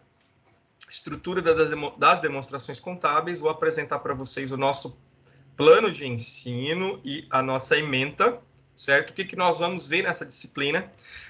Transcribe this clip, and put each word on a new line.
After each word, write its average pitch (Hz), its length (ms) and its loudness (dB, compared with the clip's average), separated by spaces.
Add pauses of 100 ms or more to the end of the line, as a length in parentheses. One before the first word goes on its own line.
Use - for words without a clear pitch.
(880)
estrutura 180 540 -6
da-, 160 120 6
das 156 160 4
demo-, 147 280 -6
das 165 220 6
demonstrações 139 580 -6
contábeis, 170 600 0
vou 156 120 2
apresentar 156 500 -2
pra 143 140 -4
vocês 131 360 -6
o 135 60 -6
nosso 135 420 -2 (580)
plano 180 340 8
de 147 160 -8
ensino 127 1000 -6
e 143 260 -10
a 131 120 2
nossa 131 360 0
ementa, 147 640 0 (340)
certo? 143 360 2
O - 20 -20
que 196 120 -6
que 185 120 -12
nós 175 220 2
vamos 170 300 -2
ver 165 140 0
nessa 170 240 -4
disciplina? 143 640 -4 (380)